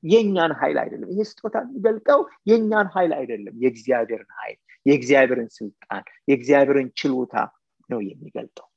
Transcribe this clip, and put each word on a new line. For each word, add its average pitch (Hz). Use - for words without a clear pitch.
የእኛን 185
ኃይል 143
አይደለም። -
ይሄ 196
ስጦታ -
የሚገልጠው 240
የእኛን 214
ኃይል 175
አይደለም፣ 117
የእግዚአብሔርን 117
ኃይል፣ -
የእግዚአብሔርን 127
ስልጣን፣ 104
የእግዚአብሔርን 139
ችሎታ 127
ነው 120
የሚገልጠው። -